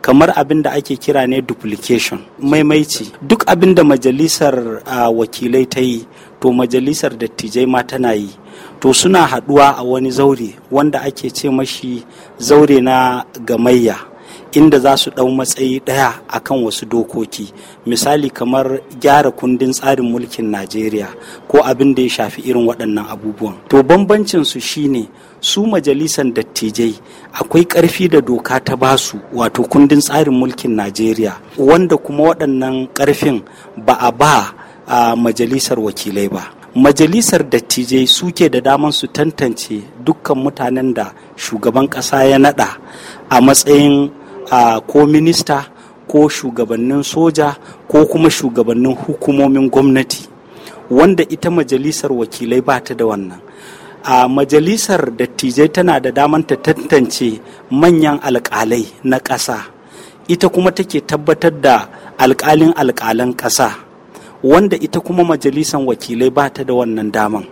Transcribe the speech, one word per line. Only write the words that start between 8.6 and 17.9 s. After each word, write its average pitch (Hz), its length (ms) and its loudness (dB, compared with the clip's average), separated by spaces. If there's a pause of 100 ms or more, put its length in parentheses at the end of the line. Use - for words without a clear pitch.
To, 135 140 2
suna 180 340 2
haɗuwa 139 500 4
a 123 60 -10
wani 127 280 -2
zaure 127 440 0 (160)
wanda 143 300 0
ake 135 280 -8
ce - 200 -8
mashi 131 540 -6 (340)
zaure 143 440 6
na 127 420 0 (220)
gamayya, 117 500 2 (560)
inda 147 280 6
za 135 180 2
su - 140 -4
ɗau 131 240 -2
matsayi 131 440 -4
ɗaya 131 320 -2 (160)
a 113 120 -8
kan 135 240 -4
wasu 110 220 -6
dokoki. 110 680 -6 (320)
Misali, 143 440 -2